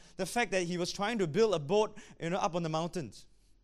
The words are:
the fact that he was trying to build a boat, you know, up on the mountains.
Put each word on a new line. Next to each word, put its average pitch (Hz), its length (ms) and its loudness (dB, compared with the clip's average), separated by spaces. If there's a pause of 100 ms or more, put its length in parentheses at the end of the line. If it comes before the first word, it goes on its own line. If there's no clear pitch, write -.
(180)
the 185 80 -2
fact 240 260 0
that 190 120 2
he 175 140 -2
was 175 140 -2
trying 208 280 -2
to 180 80 2
build 202 260 4
a 165 60 2
boat, 208 380 2 (220)
you 165 120 -4
know, 185 60 0
up 196 180 0
on 175 80 -2
the 160 60 -2
mountains. 160 560 -4 (380)